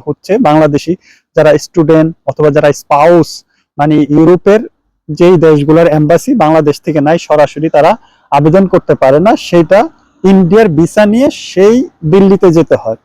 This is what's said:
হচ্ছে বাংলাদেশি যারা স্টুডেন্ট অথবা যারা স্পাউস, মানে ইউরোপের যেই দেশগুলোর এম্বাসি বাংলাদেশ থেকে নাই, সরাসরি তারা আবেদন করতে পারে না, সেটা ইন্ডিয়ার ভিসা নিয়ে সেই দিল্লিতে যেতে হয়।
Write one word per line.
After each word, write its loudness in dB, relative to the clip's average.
হচ্ছে -6
বাংলাদেশি 0
যারা 2
স্টুডেন্ট -2
অথবা -4
যারা 0
স্পাউস, -2
মানে 0
ইউরোপের 0
যেই 0
দেশগুলোর 2
এম্বাসি 0
বাংলাদেশ 0
থেকে -6
নাই, -2
সরাসরি -2
তারা 0
আবেদন 0
করতে -2
পারে 0
না, 0
সেটা 0
ইন্ডিয়ার 2
ভিসা 0
নিয়ে 0
সেই -2
দিল্লিতে 2
যেতে 0
হয়। -6